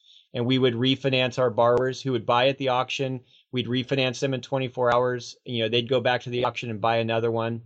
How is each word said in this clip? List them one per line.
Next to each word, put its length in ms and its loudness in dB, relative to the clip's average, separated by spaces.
And 140 -2
we 120 4
would 160 4
refinance 640 0
our 100 2
borrowers 500 2
who 120 -4
would 140 -2
buy 220 4
at 100 -2
the 100 -2
auction. 520 -2
We'd 160 -2
refinance 540 -2
them 140 0
in 80 -4
twenty-four 520 -2
hours. 500 0
You 200 -2
know, 40 0
they'd 200 0
go 120 2
back 220 0
to 80 -12
the 140 -2
auction 260 -4
and 100 -8
buy 180 2
another 340 0
one. 340 -2